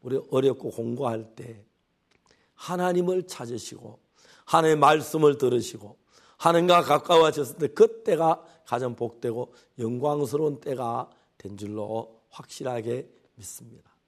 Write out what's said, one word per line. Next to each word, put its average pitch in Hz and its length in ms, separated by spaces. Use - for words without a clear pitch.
우리 127 180
어렵고 131 400
공고할 117 640
때 101 280
하나님을 180 720
찾으시고 117 720
하나님의 160 320
말씀을 147 600
들으시고 110 600
하나님과 170 460
가까워졌을 147 760
때 151 100
그때가 165 760
가장 123 300
복되고 120 580
영광스러운 143 840
때가 123 480
된 98 200
줄로 107 720
확실하게 123 800
믿습니다. - 540